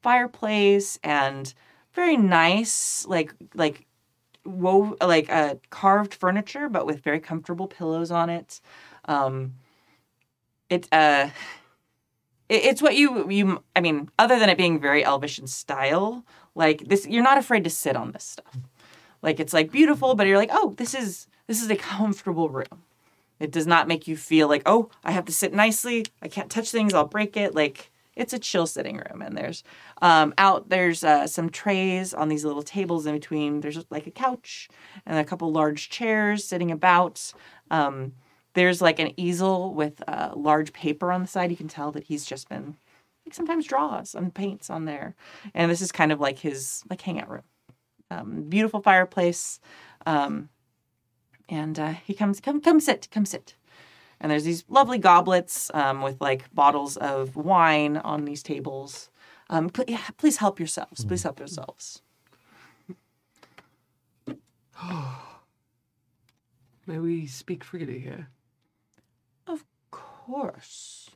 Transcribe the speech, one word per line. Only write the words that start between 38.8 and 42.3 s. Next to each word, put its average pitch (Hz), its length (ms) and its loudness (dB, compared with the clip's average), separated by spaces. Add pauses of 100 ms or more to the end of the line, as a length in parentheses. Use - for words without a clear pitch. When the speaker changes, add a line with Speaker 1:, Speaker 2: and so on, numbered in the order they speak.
Speaker 1:
like, 165 160 4
an 156 180 -2
easel 185 580 0
with, 151 340 -4
uh, - 260 -6
large 151 380 0
paper 156 400 -4
on 185 100 -2
the 185 60 -6
side. 180 220 -2
You 170 60 -4
can 156 120 -12
tell 151 240 -10
that 151 120 -12
he's 147 220 -8
just 131 220 -14